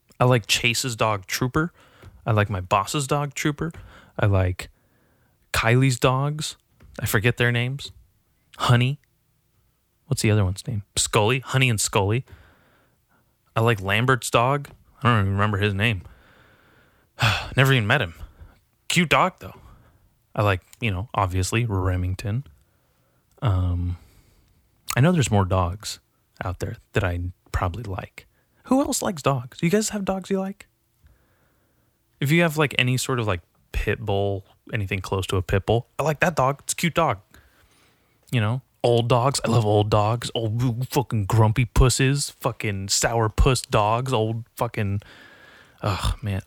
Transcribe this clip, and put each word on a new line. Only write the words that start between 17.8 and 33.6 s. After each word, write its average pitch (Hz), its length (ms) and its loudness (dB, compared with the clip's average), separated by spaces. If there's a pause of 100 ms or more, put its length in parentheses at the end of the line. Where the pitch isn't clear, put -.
met 127 160 2
him. 87 120 -6 (720)
Cute 170 200 0
dog, 151 320 4
though. 95 140 -16 (800)
I 110 80 0
like, 101 200 0 (180)
you 113 100 -2
know, 92 240 -6
obviously, 95 500 0
Remington. 92 800 -4 (1000)
Um, 90 540 0 (1000)
I 131 60 2
know 170 120 4
there's 156 180 2
more 101 140 4
dogs 92 540 -2 (460)
out 90 160 -8
there 98 160 -8 (160)
that 110 100 2
I 87 180 -2 (320)
probably 95 320 -2
like. - 420 -12 (380)
Who 262 160 2
else 285 200 -2
likes 180 220 -6
dogs? 135 360 -4
Do 170 80 -2
you 165 40 0
guys 214 200 0
have 202 140 -6
dogs 190 260 -6
you 196 80 -2
like? 190 280 -10 (1500)
If 139 100 0
you 170 120 4
have, 156 160 0
like, 151 200 0
any 127 180 2
sort 123 220 -2
of, 113 80 -2
like, 90 140 -2 (320)